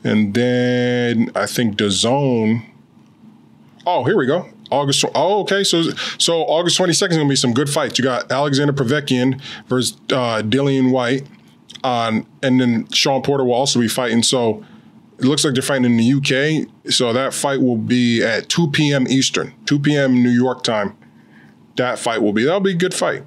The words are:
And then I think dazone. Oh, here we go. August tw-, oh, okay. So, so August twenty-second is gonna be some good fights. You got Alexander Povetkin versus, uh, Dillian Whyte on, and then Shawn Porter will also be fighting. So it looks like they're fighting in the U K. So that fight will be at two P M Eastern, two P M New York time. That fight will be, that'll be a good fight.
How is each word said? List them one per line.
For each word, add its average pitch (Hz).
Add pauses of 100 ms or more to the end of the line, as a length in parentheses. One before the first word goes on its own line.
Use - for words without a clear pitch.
And 107
then 123
I 101
think 107
dazone. 113 (1200)
Oh, 165
here 190
we 147
go. 156 (220)
August 139
tw-, -
oh, 185
okay. 196
So, 170 (340)
so 170
August 160
twenty-second 175
is 160
gonna 147
be 135
some 123
good 143
fights. 143
You 123
got 127
Alexander 143
Povetkin 131 (240)
versus, 123 (140)
uh, 117
Dillian 131
Whyte 131 (560)
on, 117 (180)
and 131
then 117
Shawn 135
Porter 135
will 120
also 123
be 113
fighting. 117
So 117 (540)
it 127
looks 143
like 139
they're 123
fighting 131
in 120
the 113
U 135
K. 143 (220)
So 123
that 127
fight 139
will 123
be 117
at 113
two 170
P 147
M 127
Eastern, - (140)
two 147
P 147
M 127
New 123
York 123
time. 104 (800)
That 123
fight 113
will 104
be, 110
that'll 180
be 196
a 185
good 180
fight. -